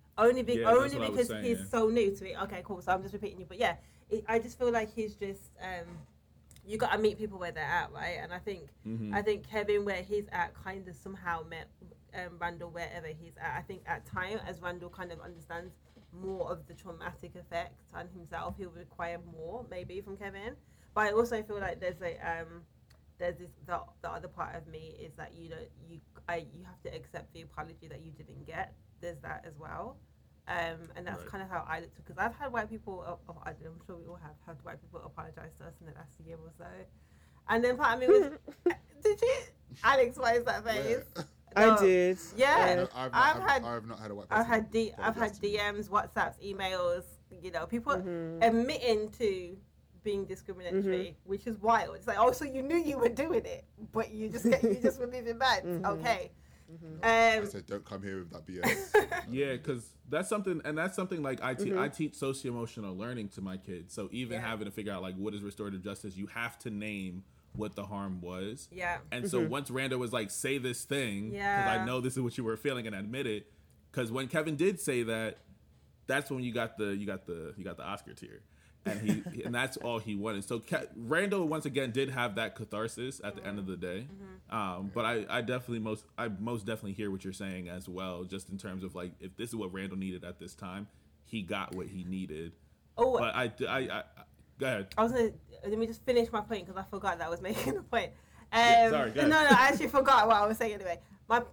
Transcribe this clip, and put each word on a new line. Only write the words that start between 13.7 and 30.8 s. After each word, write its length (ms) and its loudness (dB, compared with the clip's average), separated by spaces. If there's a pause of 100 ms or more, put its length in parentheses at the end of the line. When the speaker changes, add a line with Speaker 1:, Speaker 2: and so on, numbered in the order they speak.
Speaker 1:
at 200 -6
time, 420 -4
as 140 -10
Randall 280 -6
kind 220 -10
of 100 -12
understands 520 -12 (380)
more 400 -6
of 160 -10
the 60 -18
traumatic 600 -14
effects 480 -8 (100)
on 160 -10
himself, 480 -8
he'll 140 -10
require 480 -8 (120)
more 380 -10
maybe 320 -8
from 160 -12
Kevin. 380 -8 (400)
But 60 4
I 100 4
also 320 4
feel 160 -6
like 200 -4
there's 220 -4
a, 160 -4
um, 460 -6 (560)
there's 180 -2
this, 140 -16 (160)
the, 120 -2 (220)
the 80 -8
other 180 -8
part 280 -8
of 120 -12
me 320 -14
is 180 -16
that, 180 -14
you 140 -16
know, 80 -12 (300)
you, 120 -18 (280)
I, 100 -2
you 280 -10
have 160 -20
to 140 -10
accept 380 -14
the 100 -16
apology 460 -14
that 140 -16
you 80 -16
didn't 360 -18
get. 260 -8 (280)
There's 180 -10
that 280 -10
as 120 -16
well. 380 -12 (500)
Um, 480 -4